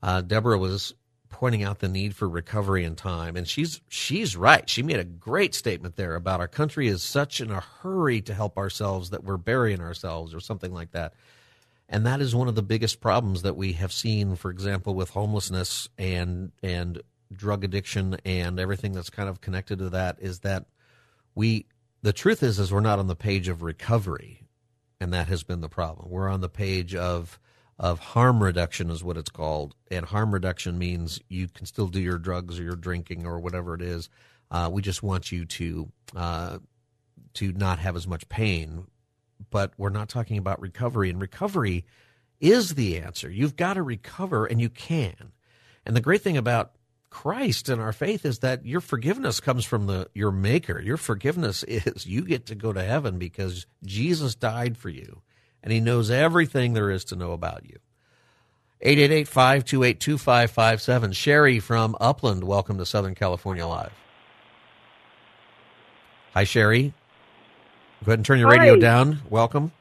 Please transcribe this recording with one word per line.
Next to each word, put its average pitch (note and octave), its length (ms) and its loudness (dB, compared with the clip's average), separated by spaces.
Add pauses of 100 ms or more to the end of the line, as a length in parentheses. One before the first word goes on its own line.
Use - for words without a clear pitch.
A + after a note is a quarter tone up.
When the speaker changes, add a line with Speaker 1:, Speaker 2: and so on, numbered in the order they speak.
Speaker 1:
Uh, F#2 200 0
Deborah G#2+ 360 2
was F#2 380 -4 (340)
pointing A#2 320 0
out G2+ 160 -4
the G2+ 100 -2
need F#2+ 280 -4
for G#2 120 -4
recovery F#2+ 560 -2
and D#2+ 140 -6
time, E2+ 380 -6
and F2+ 120 -6
she's, D#3 400 -4
she's D#3 480 -4
right. F#2 320 6
She - 140 -2
made D3 160 0
a F2+ 60 -2
great F2 500 -2
statement F2 420 -6
there F2 200 -4
about F2+ 240 -2
our F2 80 -4
country D3 400 -2
is F#2+ 160 0
such - 360 -2
in A2+ 120 -6
a G2 80 -4
hurry E3 640 -2
to G#2 120 -8
help G2+ 240 -4
ourselves G2 540 -4
that - 120 -10
we're F#2+ 140 -4
burying A2 440 0
ourselves E2 520 -10
or E2 60 -12
something F#2 340 -10
like E2+ 200 -12
that. E2 200 -6 (760)
And G#2+ 200 0
that C3+ 120 0
is C3 140 0
one B2+ 140 2
of A#2 80 0
the A2 80 0
biggest A2 360 -2
problems G2 440 0
that F#2+ 120 -2
we F#2 180 -4
have F2+ 200 -4
seen, G#2 420 0
for F#2 140 -6
example, F#2+ 460 -4
with F#2 160 -4
homelessness G2 760 -4 (120)
and, F2+ 520 -4 (120)
and F2 360 -4 (320)
drug G2+ 320 -4
addiction F#2+ 640 -4
and F2+ 340 -2
everything F#2+ 340 -4
that's F2+ 180 -10
kind G2 180 -6
of F#2 100 -10
connected F#2+ 400 -8
to F#2 120 -6
that, F#2 280 -4
is F#2 200 -8
that F#2+ 260 -4 (680)
we, A2 320 0 (340)
the G#2 100 2
truth G#3+ 300 2
is, A2+ 180 2
is F#2+ 120 0
we're G2 80 2
not G#2 200 4
on F#2+ 80 -2
the F2+ 80 -2
page G2 320 -2
of E2+ 140 -4
recovery, F2 840 -4 (520)
and F2+ 140 -4
that F2 140 0
has E2+ 160 -2
been F2 180 -6
the D#2+ 80 -8
problem. E2 400 -8
We're F#2 180 -4
on F#2+ 140 -2
the F2+ 80 -4
page F#2+ 460 -4
of, F2 440 -4 (380)
of F2 220 0
harm A#2+ 440 4
reduction F2 460 0
is E2 140 -8
what F2 120 -6
it's D#2+ 140 -10
called, D2+ 440 -6 (160)
and F2+ 160 -6
harm G#2 280 0
reduction F2+ 440 -4
means F2 520 -6
you F#2 180 -6
can - 180 -14
still G2+ 220 -4
do F#2 140 -2
your F2+ 160 -2
drugs F2+ 420 -6
or F2 40 -8
your F2 120 -6
drinking F2 500 -8
or E2+ 140 -8
whatever F2 340 -8
it E2+ 80 -10
is. F2 280 -8 (420)
Uh, E2+ 200 -2
we G2 100 -2
just F#2+ 200 -4
want F#2+ 300 -4
you F2 140 -6
to, E2 440 -8 (260)
uh, E2+ 420 -6 (800)
to G2 180 -4
not F#2 260 0
have F2+ 160 -2
as E2+ 120 -8
much E2+ 200 -8
pain, F2 600 -2 (600)
but G2 280 0
we're G2 120 -2
not G#2+ 200 -6
talking A#2 280 -4
about F#2+ 220 -4
recovery, G2 500 -2
and F2+ 120 -4
recovery G#2 640 -2 (560)
is F#3+ 340 6
the G2+ 220 0
answer. E2+ 320 -10
You've B2+ 260 -2
got F#3 200 -2
to F#3 80 -2
recover, B2+ 600 -4
and A#2 140 0
you A#2 100 0
can. A#2+ 600 -6 (540)
And A2+ 100 0
the A#2+ 60 4
great F3 200 2
thing F3+ 140 0
about A#2 360 0 (380)
Christ G3+ 600 -4
and A#2+ 120 0
our A2 120 -4
faith G3 300 -4
is C3 160 -2
that B2+ 280 -2
your D3+ 140 -2
forgiveness D3+ 580 -2
comes B2 260 0
from G#2 220 -2
the, F#2 260 -4
your G2+ 180 0
maker. G2+ 480 0
Your A#2+ 180 -4
forgiveness C3 680 -2
is - 420 -4
you A2 180 -4
get D3+ 240 -2
to A2 80 -10
go G#2+ 160 -4
to F#2+ 120 -2
heaven A2 340 -2
because F2+ 480 -8 (180)
Jesus B2 520 -2
died A#2+ 420 -4
for - 120 -12
you, - 340 -16 (400)
and G#2+ 100 -2
he A2+ 60 4
knows A#2 320 2
everything C#3 640 2
there G#2 180 2
is F#2 140 -2
to - 100 -10
know F2 160 -6
about E2 360 -8
you. - 100 -20 (1040)
Eight C#3+ 180 6
eight C#3+ 100 8
eight, D3+ 180 4
five C3 380 6
two C3 160 2
eight, B2 180 4
two D3+ 200 0
five A#2+ 320 6
five A2+ 320 4
seven. A#2 280 2
Sherry C#3+ 480 6
from A2+ 400 2
Upland, A2+ 440 2
welcome G2 340 0
to F2+ 80 -4
Southern F#2+ 300 -2
California F2+ 500 -4
Live. E2+ 260 -6 (2500)
Hi, G2 80 6
Sherry. A#2 500 4 (1120)
Go G#2 60 4
ahead A2+ 80 4
and A2 60 0
turn C3+ 120 6
your A#2+ 120 8
radio D4+ 260 12
Speaker 2:
Hi. - 40 12
Speaker 1:
down. C3 400 8 (120)
Welcome. C#3+ 500 4